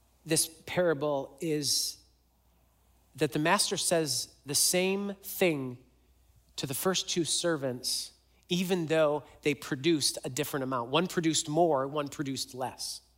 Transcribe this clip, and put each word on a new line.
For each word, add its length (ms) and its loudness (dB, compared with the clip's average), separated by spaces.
this 240 0
parable 760 0
is 560 0
that 160 2
the 60 2
master 360 4
says 540 0
the 100 -4
same 680 2
thing 540 0
to 100 -6
the 80 -6
first 360 0
two 160 0
servants, 840 -2
even 380 0
though 380 2
they 120 2
produced 720 0
a 60 -6
different 340 -4
amount. 260 -2
One 180 2
produced 420 0
more, 360 4
one 220 -4
produced 480 -6
less. 460 -8